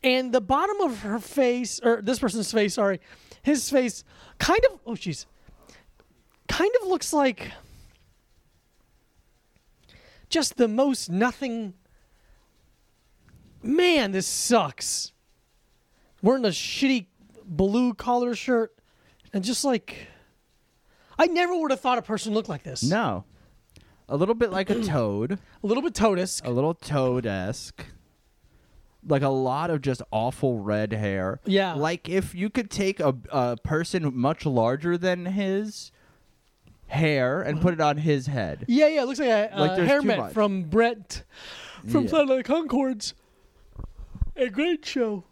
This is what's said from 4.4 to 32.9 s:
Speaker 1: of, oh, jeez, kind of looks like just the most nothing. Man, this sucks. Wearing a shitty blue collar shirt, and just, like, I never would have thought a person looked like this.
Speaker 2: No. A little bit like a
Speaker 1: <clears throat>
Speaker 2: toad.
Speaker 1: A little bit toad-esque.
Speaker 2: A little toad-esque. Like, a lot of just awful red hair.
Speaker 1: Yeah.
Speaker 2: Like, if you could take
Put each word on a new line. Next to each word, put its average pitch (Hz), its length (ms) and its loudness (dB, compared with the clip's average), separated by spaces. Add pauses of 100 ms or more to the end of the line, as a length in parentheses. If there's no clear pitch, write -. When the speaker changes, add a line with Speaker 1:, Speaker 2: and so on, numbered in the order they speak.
Speaker 1:
of, 392 160 -18
oh, 233 60 -8
jeez, - 340 -8 (1200)
kind 392 220 2 (120)
of 392 60 -6
looks 359 240 -2
like 277 380 2 (2750)
just - 280 0
the 233 120 4
most 247 420 0
nothing. 226 640 -2 (1900)
Man, 294 500 2
this 190 140 -2
sucks. - 840 0 (1120)
Wearing 247 220 4
a 214 40 4
shitty 247 580 0 (380)
blue 202 500 0
collar 247 400 0
shirt, 226 420 0 (560)
and 196 100 -2
just, 233 220 -2
like, - 440 -4 (1080)
I 320 80 6
never 349 300 2
would 311 140 -2
have 269 100 0
thought 254 180 0
a 214 40 -4
person 214 320 -4
looked 220 140 -2
like 156 140 -8
this. 131 200 -8
Speaker 2:
No. 143 420 0 (840)
A 139 80 -4
little 190 180 2
bit 226 160 0
like 190 200 -2
a 226 120 0
Speaker 1:
<clears throat> - 20 -4
Speaker 2:
toad. 127 540 -2 (240)
Speaker 1:
A 214 40 -6
little 233 160 0
bit 320 120 -4
toad-esque. 190 520 0
Speaker 2:
A 123 40 -2
little 143 240 0
toad-esque. 123 1080 -4 (1200)
Like, 139 160 2
a 139 60 2
lot 135 420 0
of 151 100 -2
just 131 300 -4
awful 117 480 -2
red 104 340 -2
hair. 98 540 -2
Speaker 1:
Yeah. 190 280 2
Speaker 2:
Like, 160 340 -4
if 185 260 -2
you 196 160 -4
could 233 200 -4
take 196 300 -2